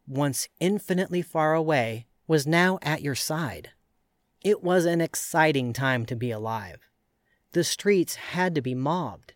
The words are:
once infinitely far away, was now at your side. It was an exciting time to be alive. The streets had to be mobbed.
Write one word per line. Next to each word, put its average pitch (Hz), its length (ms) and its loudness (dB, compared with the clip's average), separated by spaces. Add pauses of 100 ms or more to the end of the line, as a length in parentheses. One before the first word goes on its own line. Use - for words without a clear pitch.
once 139 420 -2 (100)
infinitely 185 640 0
far 156 320 0
away, 127 520 0 (200)
was 151 200 2
now 180 340 4
at 151 220 -4
your 143 120 -2
side. 139 560 -6 (720)
It 202 200 2
was 180 240 4
an 170 140 2
exciting 156 720 2
time 127 340 0
to 120 100 -6
be 120 140 -4
alive. 107 580 -8 (640)
The 170 120 2
streets 190 500 0
had 180 400 -2
to 147 80 0
be 127 120 -4
mobbed. 135 600 -4